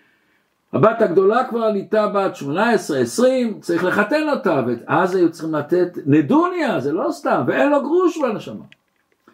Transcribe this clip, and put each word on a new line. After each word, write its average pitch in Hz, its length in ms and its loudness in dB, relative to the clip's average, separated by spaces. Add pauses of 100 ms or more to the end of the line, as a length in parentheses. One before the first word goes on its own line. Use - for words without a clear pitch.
(720)
הבת 208 300 4
הגדולה 196 460 4
כבר 220 220 -2
נהייתה 208 380 0
בת 190 280 -2
שמונה 170 340 -2
עשרה, 175 280 0
עשרים, 226 600 0
צריך 170 240 -2
לחתן 208 440 0
אותה, 180 380 0
ואז 151 480 -2
היו 175 160 2
צריכים 160 240 -8
לתת 175 520 -2
נדוניה, 269 760 2
זה 139 120 -4
לא 220 180 -2
סתם, - 360 -2
ואין 254 240 0
לו 285 120 2
גרוש 339 360 0
בנשמה. 185 460 -6 (680)